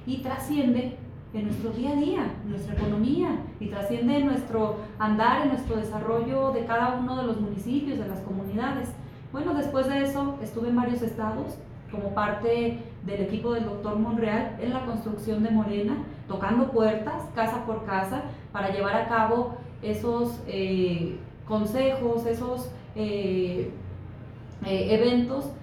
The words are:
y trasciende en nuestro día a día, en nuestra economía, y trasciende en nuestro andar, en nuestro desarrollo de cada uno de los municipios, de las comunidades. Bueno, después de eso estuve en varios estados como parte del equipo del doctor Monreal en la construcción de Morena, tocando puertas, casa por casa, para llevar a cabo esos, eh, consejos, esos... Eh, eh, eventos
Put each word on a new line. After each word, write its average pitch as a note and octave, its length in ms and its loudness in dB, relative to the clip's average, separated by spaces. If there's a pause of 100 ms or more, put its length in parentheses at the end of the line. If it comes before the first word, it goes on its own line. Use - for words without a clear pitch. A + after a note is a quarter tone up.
y B3 120 -2
trasciende B3+ 800 0 (360)
en G#3+ 120 -2
nuestro G#3 260 -2
día C4 220 0
a - 20 0
día, C#4+ 380 2 (100)
en G#3 80 -6
nuestra - 240 -4
economía, G#3+ 640 2 (200)
y G3 100 -4
trasciende A#3+ 480 2
en C#4 100 4
nuestro A3 480 2 (240)
andar, A3 420 4
en C#4 80 4
nuestro A3+ 280 0
desarrollo A#3 720 0
de A#3 140 0
cada A#3+ 300 2
uno B3+ 220 -2
de B3+ 60 -2
los G#3+ 180 0
municipios, B3 560 -2
de G#3 100 -2
las F#3+ 120 -4
comunidades. G#3+ 760 -4 (380)
Bueno, D4+ 240 0
después C4 320 2
de C#4 160 2
eso C#4 400 0
estuve A#3 260 -2
en B3 60 4
varios A#3+ 260 2
estados A3+ 560 -2 (340)
como G#3 180 -4
parte A3+ 680 0 (260)
del F3 160 -2
equipo G#3+ 320 0
del A3+ 120 0
doctor G#3 320 -2
Monreal A3 600 2
en B3 140 -2
la B3+ 120 -2
construcción G#3+ 580 -2
de A3+ 80 2
Morena, G#3+ 460 2 (300)
tocando G3+ 440 2
puertas, A3+ 520 4 (120)
casa A#3 300 0
por A3 200 -4
casa, F#3+ 380 0 (280)
para G3 220 -2
llevar G3+ 220 2
a A3+ 120 2
cabo A#3 480 2 (260)
esos, A#3 680 0
eh, F#3 720 0 (300)
consejos, A#3 800 2
esos... A#3+ 460 -2 (240)
Eh, F#3 760 0 (920)
eh, F#3+ 300 2
eventos B3 560 4 (120)